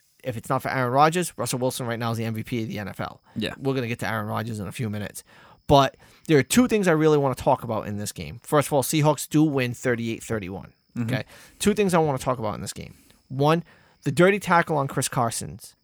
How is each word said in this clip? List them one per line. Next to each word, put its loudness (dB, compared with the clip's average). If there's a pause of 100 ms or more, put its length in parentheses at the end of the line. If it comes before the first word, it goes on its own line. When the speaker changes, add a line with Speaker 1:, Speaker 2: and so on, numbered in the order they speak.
(240)
Speaker 1:
if -6
it's -12
not 0
for -6
Aaron 0
Rodgers, 2
Russell -4
Wilson -2
right -4
now -2
is -2
the -4
M -4
V -6
P -4
of -8
the -8
N -8
F -12
L. -10 (140)
Speaker 2:
Yeah. -4
Speaker 1:
We're -2
gonna -4
get -6
to -6
Aaron -4
Rodgers -6
in -8
a -10
few -6
minutes. -8 (440)
But 6 (300)
there 6
are 6
two 4
things 2
I 6
really 4
wanna 0
talk 0
about -4
in -6
this -8
game. -10
First 2
of -4
all, 4
Seahawks 0
do 4
win 0
thirty-eight -2
thirty-one. -8 (240)
Speaker 2:
Mm-hmm. -4
Speaker 1:
Okay? -4 (340)
Two 2
things 0
I 6
wanna 0
talk -4
about -4
in -10
this -10
game. -16 (320)
One, 0 (400)
the -2
dirty 4
tackle 4
on 0
Chris -2
Carson's -4